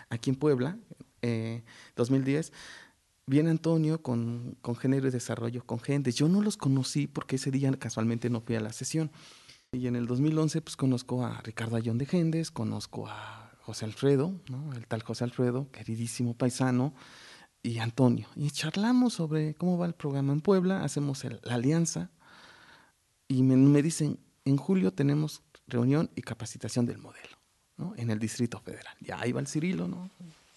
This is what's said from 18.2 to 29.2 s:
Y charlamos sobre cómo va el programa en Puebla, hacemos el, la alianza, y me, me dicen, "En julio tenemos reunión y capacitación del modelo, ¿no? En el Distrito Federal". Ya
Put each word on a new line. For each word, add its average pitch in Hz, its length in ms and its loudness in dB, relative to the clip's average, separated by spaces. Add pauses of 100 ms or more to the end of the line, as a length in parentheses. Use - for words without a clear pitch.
Y 151 160 -2
charlamos 226 640 2
sobre 156 420 -2
cómo 180 240 0
va 175 80 0
el 170 80 -2
programa 139 380 0
en 151 80 2
Puebla, 190 420 4
hacemos 143 420 -2
el, 117 200 -8
la 120 100 -2
alianza, 160 560 2 (1200)
y 131 160 4
me, 131 120 6
me 143 240 10
dicen, 151 380 0 (260)
"En 139 120 4
julio 185 360 2
tenemos 147 500 0 (260)
reunión 131 480 2
y 123 60 -6
capacitación 117 640 -4
del 107 120 -4
modelo, - 380 -20 (400)
¿no? 180 200 -8
En 117 140 -4
el 107 80 0
Distrito 113 400 -4
Federal". - 420 -16
Ya - 280 -8